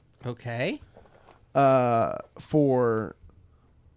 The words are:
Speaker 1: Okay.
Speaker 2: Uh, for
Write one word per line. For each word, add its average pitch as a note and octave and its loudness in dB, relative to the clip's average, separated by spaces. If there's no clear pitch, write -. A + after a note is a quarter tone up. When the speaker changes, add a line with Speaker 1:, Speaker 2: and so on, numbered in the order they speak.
Speaker 1:
Okay. B2 -6
Speaker 2:
Uh, B2 2
for B2 0